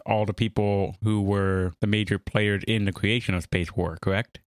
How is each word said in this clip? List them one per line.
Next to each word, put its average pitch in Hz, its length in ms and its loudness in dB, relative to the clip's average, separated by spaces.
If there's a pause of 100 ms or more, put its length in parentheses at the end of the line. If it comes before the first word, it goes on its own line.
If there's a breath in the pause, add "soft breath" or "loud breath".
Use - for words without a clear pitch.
all 107 220 2
the 98 80 -2
people 101 680 0
who 107 200 2
were 95 580 2
the 107 60 0
major 104 320 0
players 104 500 0
in 107 160 2
the 98 80 0
creation 107 420 0
of 85 140 -4
Spacewar, 87 520 -2
correct? 95 400 -2 (100)